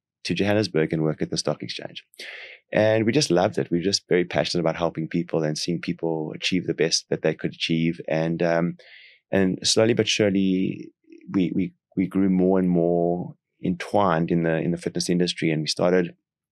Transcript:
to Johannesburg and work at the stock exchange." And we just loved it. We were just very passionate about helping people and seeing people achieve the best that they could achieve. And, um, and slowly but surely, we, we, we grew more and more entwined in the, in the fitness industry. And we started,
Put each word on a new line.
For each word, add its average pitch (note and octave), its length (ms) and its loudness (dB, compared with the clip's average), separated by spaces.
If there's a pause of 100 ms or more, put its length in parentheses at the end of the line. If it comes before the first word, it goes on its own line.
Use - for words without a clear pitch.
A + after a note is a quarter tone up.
(240)
to - 100 -4
Johannesburg F#2+ 580 0
and D#2+ 120 0
work D#2 180 -2
at E2 80 -4
the F2+ 80 -6
stock - 240 -4
exchange." - 420 -12 (720)
And A2 320 4
we A2+ 60 2
just D3 180 2
loved F2 300 2
it. C#2 100 -4
We F2 80 0
were E2+ 60 -2
just - 260 -2
very F2+ 160 4
passionate E2 360 -2
about D#2+ 140 0
helping D#2+ 320 -4
people E2+ 360 -2
and D#2 120 -2
seeing E2+ 240 -4
people E2 540 -4
achieve F2+ 320 -2
the E2 80 -2
best D#2+ 380 0
that D#2+ 100 -2
they D#2+ 140 0
could - 180 -6
achieve. E2 540 0
And, E2 340 -2
um, E2+ 360 0 (540)
and F#2+ 320 2
slowly A2+ 300 2
but A2+ 140 2
surely, F#2+ 840 0 (400)
we, F#2+ 220 2
we, F2+ 200 -2 (220)
we F#2+ 120 0
grew F#2+ 220 0
more F#2 280 4
and F#2 120 2
more F2 680 0 (280)
entwined F2 680 2
in E2+ 120 2
the, E2 140 0
in E2+ 140 -2
the E2+ 60 -2
fitness F2 320 -4
industry. F2 420 0
And D#2 100 0
we D2+ 60 -4
started, F2+ 480 2 (360)